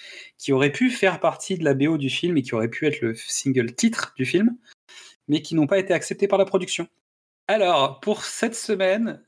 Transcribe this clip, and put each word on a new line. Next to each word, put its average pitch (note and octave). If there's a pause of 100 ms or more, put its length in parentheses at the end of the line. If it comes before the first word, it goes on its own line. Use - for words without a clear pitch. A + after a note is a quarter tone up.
(400)
qui -
auraient C#3
pu B3+
faire G3
partie -
de E3
la C#3+
B C3+
O D#3+
du C3+
film F3
et C#3
qui A#2
auraient A2+
pu D3+
être D3
le A2+
single B2
titre -
du C3
film, A3 (720)
mais D3
qui -
n'ont D#3
pas G3
été F#3+
acceptés E3
par G3
la G3
production. F3+ (600)
Alors, E3+
pour G#3
cette -
semaine, G3